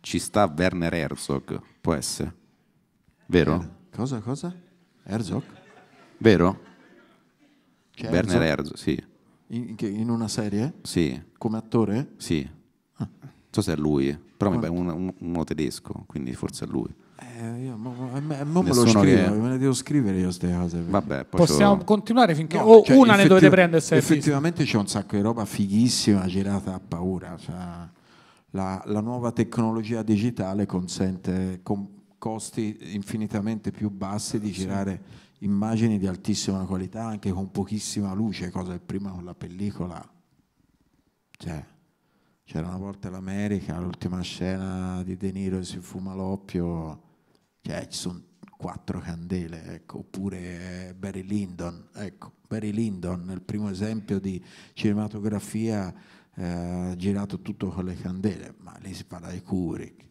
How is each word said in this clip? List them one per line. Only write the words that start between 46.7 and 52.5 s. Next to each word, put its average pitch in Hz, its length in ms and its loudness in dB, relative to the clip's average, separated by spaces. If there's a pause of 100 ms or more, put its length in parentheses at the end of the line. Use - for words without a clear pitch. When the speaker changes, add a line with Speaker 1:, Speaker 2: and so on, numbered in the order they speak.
Speaker 2:
cioè, 92 280 -10
ci - 100 -12
sono 90 240 -10 (340)
quattro - 440 -10
candele, 85 760 -10
ecco, - 240 -16
oppure, 92 880 -10
eh, 92 60 -16
Barry 95 280 -10
Lyndon, 90 720 -8
ecco, - 380 -16 (160)
Barry 107 240 -6